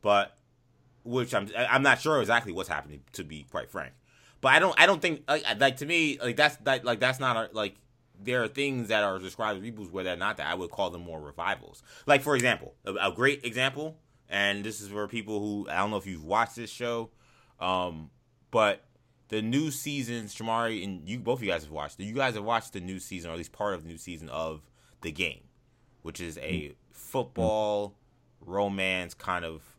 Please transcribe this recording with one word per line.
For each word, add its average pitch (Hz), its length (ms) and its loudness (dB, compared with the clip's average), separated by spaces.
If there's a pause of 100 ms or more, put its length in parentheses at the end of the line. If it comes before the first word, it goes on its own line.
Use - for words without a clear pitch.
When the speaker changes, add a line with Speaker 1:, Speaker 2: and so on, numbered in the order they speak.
Speaker 1:
but 101 360 4 (680)
which 120 300 0
I'm, 101 220 0
I'm 123 260 4
not 135 180 6
sure 151 200 2
exactly 110 320 2
what's 90 160 -6
happening, 73 320 -8 (120)
to 92 120 -8
be 76 260 -14
quite 73 200 -8
frank. 73 220 -10 (480)
But 131 120 6
I 147 60 10
don't, 170 220 4
I 170 60 12
don't 185 160 6
think, 165 260 0
like, 151 160 2 (140)
like, 131 200 4
to 143 80 -6
me, 160 340 2
like, 120 160 -2
that's, 147 220 4
that, 127 260 0
like, 117 160 0
that's 127 180 2
not 127 180 2
a, 113 180 -4
like, 107 220 -2 (440)
there 123 220 0
are 110 60 0
things 135 400 -2
that 107 160 4
are 95 140 0
described 95 440 -4
as 113 80 -10
reboots 107 200 -12
where 92 140 -4
they're 90 120 -2
not 98 220 -2
that. 71 80 -4
I 82 80 0
would 90 160 -6
call 95 200 -2
them 87 120 -10
more 80 180 -10
revivals. 85 640 -6 (240)
Like, 143 160 6
for 147 120 2
example, 123 400 2 (100)
a, 98 100 -4
a 98 180 0
great 135 320 2
example, 135 520 -2 (320)
and - 360 0
this 107 160 -6
is 101 80 -12
for 104 200 -4
people 107 320 -4
who, 104 300 -4
I 82 80 0
don't 101 120 2
know 107 60 -2
if 98 100 -4
you've 85 180 -8
watched 101 320 2
this 117 140 -10
show, 117 400 -4 (480)
um, 90 520 -2 (400)
but 107 340 4 (440)
the 110 120 0
new 135 300 0
season, 120 560 -6
Shamari, 113 580 -2
and 90 240 -8
you, 120 120 -6
both 123 180 -2
of 120 60 -8
you 95 60 0
guys 85 120 0
have 76 100 -14
watched, 73 280 -8
you 101 120 -8
guys 127 220 0
have 107 100 -6
watched 113 300 -2
the 98 60 -6
new 92 180 -6
season, 85 320 -10
or - 20 -6
at 82 60 -6
least 82 140 -10
part 104 220 -2
of 82 80 -8
the 80 60 -14
new 82 100 -14
season 82 300 -12
of 78 340 -6 (380)
The 82 120 -6
Game, 78 320 -4 (580)
which 80 180 -12
is 82 180 -8
a 71 40 -12
Speaker 2:
Mm. 73 320 -6 (160)
Speaker 1:
football 107 1080 -2 (440)
romance 95 760 0
kind 90 300 -4
of 80 180 -10 (160)